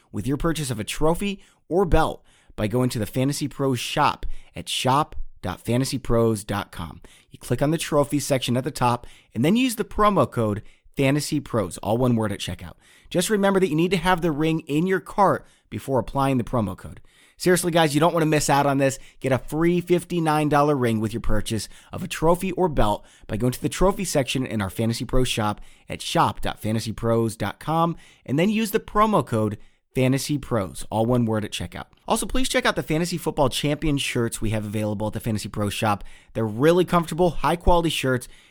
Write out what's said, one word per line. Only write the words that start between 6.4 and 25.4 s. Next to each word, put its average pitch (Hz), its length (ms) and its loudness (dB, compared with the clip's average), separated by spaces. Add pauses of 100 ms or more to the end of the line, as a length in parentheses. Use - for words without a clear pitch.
dot - 280 -6
com. - 300 -12 (280)
You - 80 -20
click - 240 -2
on 147 100 2
the 165 60 0
trophy 147 420 0
section 127 380 0
at 131 60 -2
the 151 80 -6
top 123 340 0 (300)
and 117 100 0
then 190 100 4
use 247 200 2
the - 80 -4
promo 202 460 2
code 104 340 -2 (340)
Fantasy 143 420 0
Pros, 98 400 -2
all 110 180 0
one 123 180 4
word, 110 160 0
at 98 80 -8
checkout. - 360 -10 (340)
Just 175 200 0
remember 196 300 2
that 185 100 2
you 151 60 -2
need 170 160 2
to 190 60 0
have 175 240 2
the 175 100 2
ring 156 300 0
in 156 260 0
your 190 120 0
cart - 460 2 (240)
before 131 300 -2
applying 135 380 0
the 117 60 0
promo 101 340 -2
code. - 220 -16 (360)
Seriously, 180 360 2
guys, 160 220 4
you 151 60 2
don't 160 140 4
wanna 160 140 2
miss 151 220 2
out 143 180 4
on 139 100 2
this. 135 220 2 (200)
Get 131 120 -2
a 123 80 2
free 170 420 2
fifty-nine 165 680 0
dollar 147 260 4
ring 117 240 2
with 107 140 -2
your 113 80 -6
purchase 107 460 0 (240)
of 165 120 -8
a 180 40 -6
trophy 175 440 0
or 180 180 0
belt 117 340 2 (220)
by 110 120 -6
going 123 160 0
to - 80 -10
the 147 80 -2
trophy 196 360 0
section 131 400 -2
in 104 160 -4
our 95 80 -2
Fantasy 117 340 -2
Pros 127 240 2
shop 107 320 -2 (300)